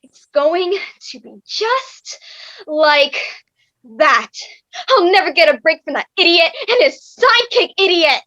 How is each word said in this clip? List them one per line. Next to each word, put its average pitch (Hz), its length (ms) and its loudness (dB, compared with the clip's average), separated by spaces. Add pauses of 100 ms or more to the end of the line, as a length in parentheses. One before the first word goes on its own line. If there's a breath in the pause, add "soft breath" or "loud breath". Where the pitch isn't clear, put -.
It's - 240 -20
going 349 520 -2 (320 loud breath)
to 247 100 -18
be 220 140 -20 (120)
just - 720 -6 (480 loud breath)
like 294 540 0 (760 loud breath)
that. 220 340 0 (560 loud breath)
I'll 359 220 4
never 359 220 2
get 302 220 4
a 233 60 -6
break 320 240 -2
from 285 100 -8
that 226 120 -6 (100)
idiot 339 360 2 (160)
and 494 140 2
his - 360 -2
sidekick 466 600 2
idiot. 339 480 2